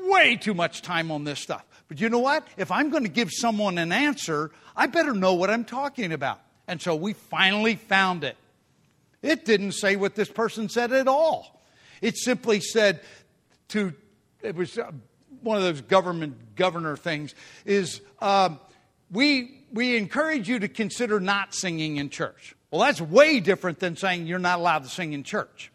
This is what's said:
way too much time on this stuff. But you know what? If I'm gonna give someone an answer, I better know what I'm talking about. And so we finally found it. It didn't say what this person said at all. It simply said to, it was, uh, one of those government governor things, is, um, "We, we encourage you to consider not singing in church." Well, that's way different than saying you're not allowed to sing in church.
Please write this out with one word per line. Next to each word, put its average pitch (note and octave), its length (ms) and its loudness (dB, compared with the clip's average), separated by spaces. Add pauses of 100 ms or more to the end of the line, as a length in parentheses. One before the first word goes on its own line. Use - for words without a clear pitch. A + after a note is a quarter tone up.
way F4+ 340 4
too G#3+ 160 -2
much E3+ 300 -2
time E3 280 -4
on D3 140 -6
this D3 160 -8
stuff. - 240 -10 (240)
But D3 100 -12
you G#3+ 80 0
know A#3 120 2
what? C#4 360 0
If F3+ 160 -4
I'm C4 200 0
gonna C4+ 180 0
give F#3+ 200 -2
someone G#3 480 -2
an E3+ 140 -2
answer, F#3 600 -2 (220)
I - 140 2
better D4 260 2
know F#3+ 200 4
what F3+ 160 2
I'm A3+ 160 0
talking B3+ 480 -6
about. C3+ 260 -6 (260)
And F3 160 -8
so E3+ 140 -2
we F3 160 -4
finally G#3 640 0
found F#3+ 480 0
it. B2+ 140 -8 (840)
It D#4 220 0
didn't G3+ 300 2
say G3+ 240 0
what G3 180 -2
this G#3+ 140 -2
person A3 400 -4
said A#3+ 240 -2
at C4+ 160 2
all. D4+ 400 2 (520)
It - 160 -2
simply A#3 420 0
said G3+ 400 2 (680)
to, G3 240 -2 (480)
it F3+ 140 -6
was, F3 220 -6
uh, A3+ 140 -6 (500)
one A3 140 -2
of G3 80 2
those E3+ 160 0
government E3 800 0
governor E3 400 0
things, D3+ 360 -6 (300)
is, G3 380 0 (180)
um, G3 400 2 (500)
"We, B3+ 600 0
we A#3+ 240 0
encourage A#3 540 -2
you B3 100 0
to G3+ 80 -4
consider G#3+ 540 -2
not G3 340 -2
singing D#3+ 400 -4
in C#3+ 140 -4
church." - 460 -10 (160)
Well, D#3+ 100 2
that's C#4 180 2
way B3 400 6
different F3+ 400 0
than F3 160 -2
saying F3 320 -2
you're F3 100 -2
not F3+ 220 0
allowed E3 240 2
to B2+ 60 -14
sing D#3+ 240 -6
in C#3+ 100 -8
church. - 520 -8